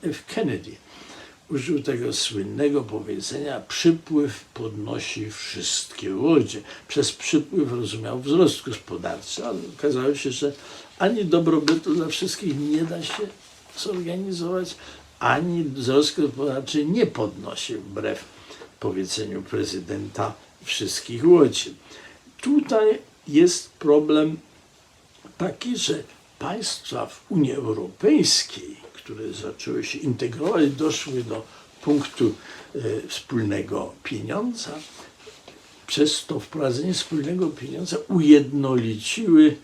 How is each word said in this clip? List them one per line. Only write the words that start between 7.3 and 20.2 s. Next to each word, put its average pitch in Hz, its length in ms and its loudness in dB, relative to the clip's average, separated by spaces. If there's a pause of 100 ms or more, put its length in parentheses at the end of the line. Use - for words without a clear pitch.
rozumiał 113 480 -6
wzrost 147 440 4
gospodarczy, - 800 -8
ale 120 140 -6 (180)
okazało 143 380 2
się, 139 160 -4
że 143 200 -2 (480)
ani 208 260 2
dobrobytu 160 680 2
dla 160 120 0
wszystkich 170 520 -4
nie 151 220 0
da 165 220 -4
się - 240 -6 (500)
zorganizować, 180 960 -4 (440)
ani 160 440 2
wzrost 135 580 2
gospodarczy 135 640 -2
nie 196 200 2
podnosi, 104 680 -6
wbrew - 640 -8 (420)
powiedzeniu 95 640 -4
prezydenta, 101 920 -4 (300)